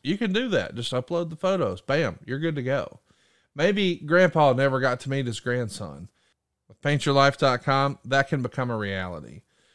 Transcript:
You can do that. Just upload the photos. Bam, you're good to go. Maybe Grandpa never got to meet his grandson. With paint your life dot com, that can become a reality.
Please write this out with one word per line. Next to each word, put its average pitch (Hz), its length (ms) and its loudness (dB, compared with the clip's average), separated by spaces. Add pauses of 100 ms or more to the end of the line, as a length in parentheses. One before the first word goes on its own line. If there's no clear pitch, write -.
You 175 140 -2
can 208 160 -2
do 240 160 -2
that. 120 260 -2
Just 120 160 -8
upload 165 380 -4
the 160 80 -12
photos. 165 440 -2
Bam, 139 440 -2
you're 135 140 -6
good 160 160 -2
to 139 80 -4
go. 127 360 -4 (560)
Maybe 185 400 2
Grandpa 156 580 4
never 131 260 2
got 127 220 0
to 135 80 -8
meet 135 160 -2
his 113 140 -6
grandson. 104 680 -6 (580)
With - 140 -20
paint 147 240 0
your 139 100 4
life 139 220 6
dot 131 260 2
com, 139 420 0
that 135 220 2
can 139 140 -2
become 123 280 -4
a 117 80 -4
reality. 92 640 -8 (340)